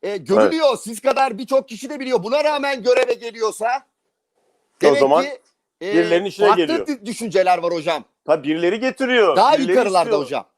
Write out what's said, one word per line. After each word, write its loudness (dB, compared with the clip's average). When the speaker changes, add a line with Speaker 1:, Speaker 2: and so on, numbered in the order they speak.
Speaker 1:
E, -8
görülüyor. 2
Speaker 2:
Evet. -4
Speaker 1:
Siz -12
kadar -2
birçok -2
kişi -14
de -10
biliyor. -2
Buna -2
rağmen -2
göreve 2
geliyorsa -6
Speaker 2:
O -20
Speaker 1:
demek 6
Speaker 2:
zaman 4
Speaker 1:
ki, -8
e, -6
Speaker 2:
birilerinin 2
işine 0
Speaker 1:
farklı 4
Speaker 2:
geliyor. -4
Speaker 1:
di-, -8
düşünceler 0
var -4
hocam. -4
Speaker 2:
Tabii 0
birileri -2
getiriyor. 2
Speaker 1:
Daha 4
Speaker 2:
Birileri -2
Speaker 1:
yukarılarda 2
Speaker 2:
istiyor. 0
Speaker 1:
hocam. -6